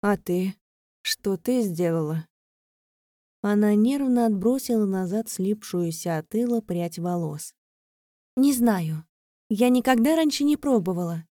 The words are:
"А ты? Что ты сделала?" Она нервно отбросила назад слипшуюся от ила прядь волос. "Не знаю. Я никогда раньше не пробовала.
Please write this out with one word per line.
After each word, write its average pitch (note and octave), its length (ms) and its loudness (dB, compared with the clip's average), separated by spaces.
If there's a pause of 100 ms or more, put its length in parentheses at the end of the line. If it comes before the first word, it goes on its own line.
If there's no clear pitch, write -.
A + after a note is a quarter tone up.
"А G3+ 140 2
ты? F#3 380 -4 (480)
Что - 340 -4
ты B3 260 0
сделала?" E3 640 -2 (1160)
Она G#3 320 2
нервно A#3+ 520 2
отбросила A3 580 0
назад F#3+ 460 -4
слипшуюся F3 880 -4
от - 160 -12
ила A#3 260 0
прядь E3+ 380 -6
волос. E3 560 -6 (800)
"Не C#4 160 4
знаю. F#3 520 0 (440)
Я A3+ 220 2
никогда B3+ 460 4
раньше D4+ 280 2
не D4 120 4
пробовала. F3 760 0